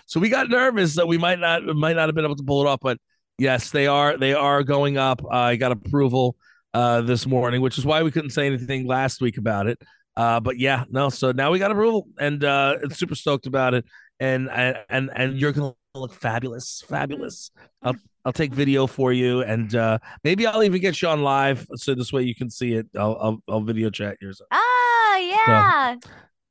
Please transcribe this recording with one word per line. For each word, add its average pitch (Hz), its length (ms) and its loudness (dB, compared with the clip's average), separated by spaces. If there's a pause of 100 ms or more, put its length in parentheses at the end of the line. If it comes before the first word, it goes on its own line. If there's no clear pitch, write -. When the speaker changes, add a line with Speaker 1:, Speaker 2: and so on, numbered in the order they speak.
Speaker 1:
So - 120 -2
we 208 100 2
got 262 200 0
nervous 233 460 2
that 170 120 2
we 170 100 2
might 175 220 0
not, 170 240 0
might 156 320 0
not 160 120 2
have 156 80 -2
been 156 100 0
able 143 100 -2
to 143 80 -10
pull 143 220 2
it - 20 2
off, 139 140 2
but 123 160 -2 (400)
yes, 127 340 0
they 143 160 2
are, 143 300 2
they 135 160 2
are 143 300 2
going 143 340 2
up. 131 260 0
Uh, - 60 -10
I 120 260 2
got 123 160 0
approval, 127 640 0 (380)
uh, 120 280 2
this 123 260 0
morning, 123 340 0
which 131 160 0
is 131 80 -2
why 156 160 2
we 160 100 0
couldn't 151 200 -4
say 143 160 0
anything 131 400 -4
last 131 340 -2
week 123 160 -2
about 101 300 -2
it. 120 120 -4 (380)
Uh, 117 220 2
but 123 180 -2
yeah, 127 320 0
no, 135 200 0
so 131 220 0
now 135 200 0
we 185 80 2
got 196 120 0
approval, 220 360 0 (120)
and, 147 240 -2
uh, 139 380 2
it's 143 160 -6
super 165 180 -6
stoked 143 300 -2
about 131 280 0
it. 123 120 0 (340)
And, 131 300 -2
and, 127 280 -2 (120)
and, 135 260 -2
and 131 240 -2
you're 143 120 0
gonna 139 220 -4 (220)
look 131 180 -10
fabulous, 120 760 -8
fabulous. - 640 -8 (320)
I'll, 123 120 -2 (300)
I'll 131 80 -2
take 147 200 -2
video 135 340 2
for 127 260 0
you, 123 300 2
and, 110 320 -2
uh, 113 240 2 (240)
maybe 196 240 0
I'll 220 160 2
even 185 180 2
get 180 200 -2
you 180 60 0
on 156 160 2
live, 139 520 0
so 135 180 -4
this 123 180 -6
way 131 120 0
you 123 120 -2
can 127 140 -6
see 120 240 -4
it. 113 140 -2 (100)
I'll, 107 240 0
I'll, 110 260 -2
I'll 110 140 -2
video 110 280 -2
chat 101 320 -8
yours. 98 200 -14 (100)
Speaker 2:
Ah, 466 640 2
Speaker 1:
So, 381 60 0
Speaker 2:
yeah. 370 720 2 (560)